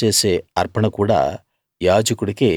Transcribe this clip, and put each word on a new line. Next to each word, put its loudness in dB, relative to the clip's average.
చేసే 0
అర్పణ -2
కూడా 0
యాజకుడికే 0